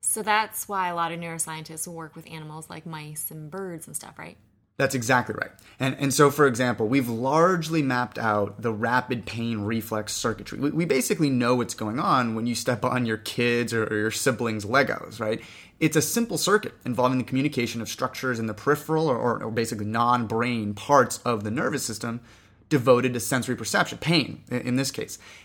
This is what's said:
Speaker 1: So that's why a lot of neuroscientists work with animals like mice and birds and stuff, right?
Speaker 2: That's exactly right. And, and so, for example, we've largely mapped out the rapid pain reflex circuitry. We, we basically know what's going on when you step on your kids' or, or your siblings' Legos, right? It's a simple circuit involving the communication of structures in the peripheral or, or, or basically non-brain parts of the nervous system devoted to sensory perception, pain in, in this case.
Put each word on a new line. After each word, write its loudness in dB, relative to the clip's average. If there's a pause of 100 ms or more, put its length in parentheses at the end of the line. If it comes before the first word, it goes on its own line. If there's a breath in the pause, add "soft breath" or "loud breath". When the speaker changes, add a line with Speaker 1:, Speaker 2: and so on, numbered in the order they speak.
Speaker 1:
So -4
that's 0
why 0
a -4
lot 0
of -6
neuroscientists -8
work -12
with -16
animals -12
like -12
mice -10
and -12
birds -10
and -14
stuff, -12
right? -14 (400)
Speaker 2:
That's 2
exactly 2
right. -6 (280 loud breath)
And, 0
and 0
so, 8
for 4
example, 2
we've 2
largely 4
mapped 0
out 0
the -2
rapid 0
pain -4
reflex -4
circuitry. -4
We, 0
we 0
basically 2
know 4
what's -2
going -4
on 2
when -2
you -2
step -2
on 0
your 0
kids' 0
or, 0
or -2
your 0
siblings' -2
Legos, 0
right? -2 (380 loud breath)
It's 2
a 6
simple 0
circuit 2 (100)
involving 2
the 0
communication -2
of -8
structures -4
in -4
the -6
peripheral 0
or, 2
or, 0
or -6
basically -2
non-brain 0
parts 4
of -2
the -2
nervous -2
system -6 (500 loud breath)
devoted 4
to -2
sensory -2
perception, 0
pain 0
in, -2
in -2
this 0
case. -8 (280 loud breath)